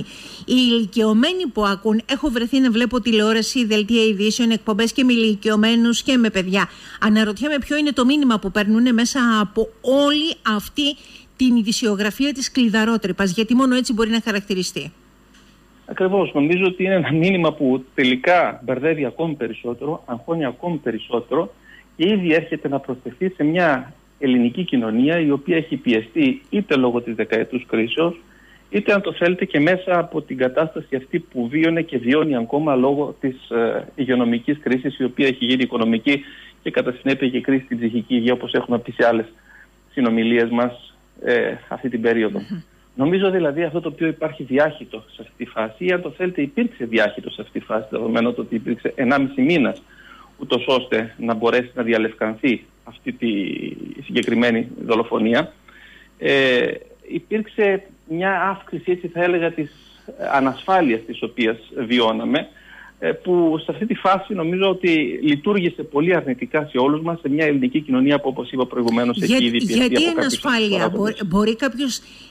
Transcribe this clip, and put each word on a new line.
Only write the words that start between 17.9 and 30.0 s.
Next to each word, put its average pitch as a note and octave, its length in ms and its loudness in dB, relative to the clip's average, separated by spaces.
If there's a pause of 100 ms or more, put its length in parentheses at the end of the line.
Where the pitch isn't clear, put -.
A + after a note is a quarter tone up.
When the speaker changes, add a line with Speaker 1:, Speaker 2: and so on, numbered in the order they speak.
Speaker 2:
τελικά C3 680 2
μπερδεύει C#3 420 -2
ακόμη D#3+ 280 -4
περισσότερο, A#2+ 720 -6
αγχώνει D3 400 -4
ακόμη E3+ 320 -4
περισσότερο B2 760 -4 (420)
και E3+ 140 2
ήδη F3+ 240 2
έρχεται D#3 340 -2
να C#3 120 -2
προσθεθεί B2+ 500 -6
σε E3 140 -4
μια D#3 500 0 (260)
ελληνική B2+ 440 2
κοινωνία C3 560 0
η D3+ 120 2
οποία D#3 260 0
έχει D3+ 180 -2
πιεστεί B2 720 0
είτε G3 260 0
λόγω B2 260 2
της A#2 140 -8
δεκαετούς A2 520 -2
κρίσεως, D3+ 540 -2 (480)
είτε, G3+ 240 0
αν G3+ 80 2
το E3 120 -4
θέλετε, F3+ 320 0
και D#3+ 140 -2
μέσα F3+ 400 2
από D#3+ 220 -4